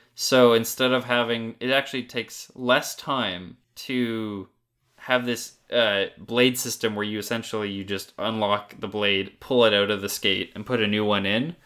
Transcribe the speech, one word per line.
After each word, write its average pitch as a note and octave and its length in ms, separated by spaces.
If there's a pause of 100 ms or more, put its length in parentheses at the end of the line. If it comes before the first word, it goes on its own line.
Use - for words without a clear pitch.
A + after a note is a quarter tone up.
(140)
So B2 380
instead A#2+ 400
of B2 120
having, A#2 560
it B2 100
actually C3+ 340
takes - 500
less B2+ 400
time F#2+ 600 (180)
to A2+ 760 (500)
have B2 280
this, A#2 280 (160)
uh, G2+ 360 (120)
blade B2 400
system A2 360
where G#2 100
you G#2 140
essentially, G#2+ 520
you G2 140
just G2 340
unlock G#2 600
the G#2 100
blade, G2+ 520
pull B2 240
it G#2+ 100
out G2+ 160
of G2+ 100
the G2 80
skate, F#2+ 460
and G#2+ 100
put B2 160
a G#2+ 60
new G#2+ 180
one G2+ 220
in B2+ 280 (120)